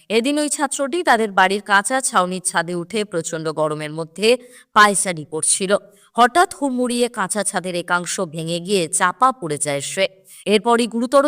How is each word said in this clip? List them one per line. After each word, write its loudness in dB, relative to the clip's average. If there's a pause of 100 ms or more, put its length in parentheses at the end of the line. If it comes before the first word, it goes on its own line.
এদিন 0
ওই -2
ছাত্রটি -4
তাদের 2
বাড়ির 2
কাঁচা 2
ছাউনির 0
ছাদে -2
উঠে -4
প্রচণ্ড -6
গরমের -2
মধ্যে -4 (460)
পায়চারি 4
করছিল। -2 (440)
হঠাৎ 4
হুড়মুড়িয়ে 0
কাঁচা -4
ছাদের -4
একাংশ -2 (180)
ভেঙে -4
গিয়ে 0 (140)
চাপা 2
পড়ে -4
যায় -2
সে। 0 (420)
এরপরই 0
গুরুতর 2